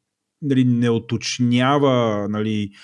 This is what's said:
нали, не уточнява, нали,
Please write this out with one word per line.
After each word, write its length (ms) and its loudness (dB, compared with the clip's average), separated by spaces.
нали, 220 0
не 260 2
уточнява, 1400 0
нали, 400 -4